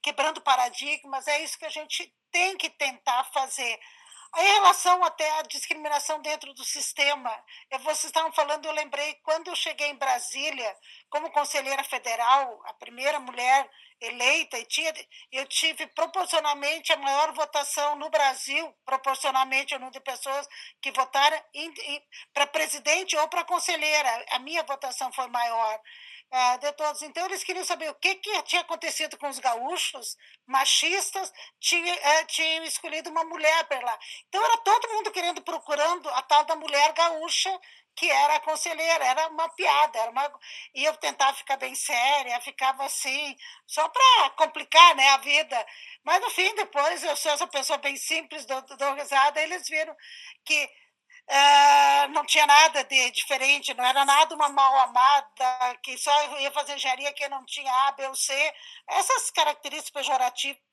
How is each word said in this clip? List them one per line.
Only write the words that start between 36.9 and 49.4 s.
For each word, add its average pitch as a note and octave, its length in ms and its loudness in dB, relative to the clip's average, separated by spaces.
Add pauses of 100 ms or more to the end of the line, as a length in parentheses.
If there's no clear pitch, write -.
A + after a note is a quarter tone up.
gaúcha, E4 640 0 (380)
que E4+ 160 -2
era C#4+ 240 4
a D4 60 0
conselheira, D#4 640 -2
era D4 240 2
uma D#4+ 260 -4
piada, D4+ 420 2
era A#3 140 -2
uma... C#4 280 -4 (340)
e C4+ 100 -6
eu D#4 140 0
tentava C#4 400 0
ficar - 180 -4
bem C4 200 -10
séria, B3+ 640 0
ficava C4 420 -4
assim, C#4 540 -6 (280)
só D#4 220 -2
pra B4 440 6
complicar, D#4 640 6
né, C4+ 160 4
a C4+ 60 4
vida. C#4 480 0 (380)
Mas, E4+ 160 2
no A#4 120 -4
fim, F#4+ 240 0
depois, D#4 480 -2
eu D4+ 120 -2
sou D4+ 160 -2
essa D#4+ 160 -2
pessoa C#4+ 300 -2
bem C#4 180 -4
simples, D#4 500 -6
dou, C4 160 -6
dou C#4 340 -4
risada, C#4+ 460 2